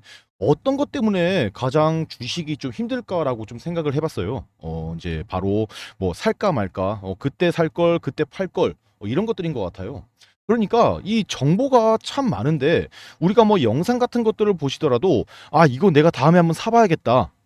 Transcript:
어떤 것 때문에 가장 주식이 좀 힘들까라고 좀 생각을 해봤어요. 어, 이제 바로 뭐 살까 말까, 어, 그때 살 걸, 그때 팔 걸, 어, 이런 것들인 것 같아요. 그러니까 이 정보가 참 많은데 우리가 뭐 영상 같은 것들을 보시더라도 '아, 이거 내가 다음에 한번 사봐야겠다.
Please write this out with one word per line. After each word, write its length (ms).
어떤 380
것 140
때문에 600
가장 540
주식이 500
좀 140
힘들까라고 720
좀 140
생각을 360
해봤어요. 500
어, 380
이제 300
바로 400
뭐 160
살까 400
말까, 500
어, 160
그때 320
살 180
걸, 300
그때 240
팔 240
걸, 260
어, 80
이런 180
것들인 280
것 80
같아요. 440
그러니까 560
이 240
정보가 720
참 280
많은데 580
우리가 240
뭐 180
영상 380
같은 240
것들을 320
보시더라도 720
'아, 160
이거 240
내가 180
다음에 300
한번 140
사봐야겠다. 800